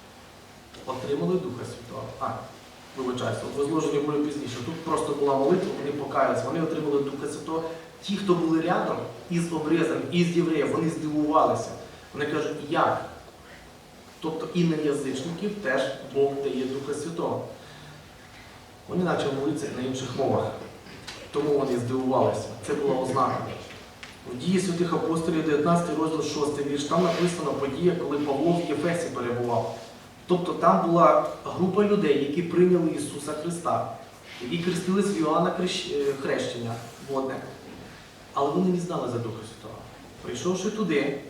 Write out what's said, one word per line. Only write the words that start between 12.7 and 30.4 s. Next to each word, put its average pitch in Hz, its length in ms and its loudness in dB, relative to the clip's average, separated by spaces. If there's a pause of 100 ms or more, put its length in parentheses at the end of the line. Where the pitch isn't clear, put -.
Тобто - 340 -4
і 175 100 4
на 160 120 4
язичників 147 760 -2 (120)
теж 131 200 0 (320)
Бог 139 200 4
дає 131 300 -2
Духа 135 300 -4
Святого. - 500 -4 (1400)
Вони 180 160 2
почали 147 360 2
молитися 143 260 -2 (100)
на 123 60 -4
інших 131 260 -4 (100)
мовах. 123 320 2 (800)
Тому 143 260 2
вони 127 200 2
здивувалися. 123 720 2 (160)
Це 143 80 -2
була 139 200 2
ознака. 127 520 0 (840)
В 123 40 -8
Дії 180 240 2
святих 170 320 0
апостолів, 160 520 0
дев'ятнадцятий 156 520 4
розділ, 160 260 0
шостий 143 420 0
вірш, 139 200 -2
там 170 180 2
написано 165 500 2
подія, 143 440 0
коли 143 220 -2
Павло 147 340 2
в 170 180 0
Єфесі 170 380 0
перебував. 120 680 -2 (480)
Тобто 170 260 2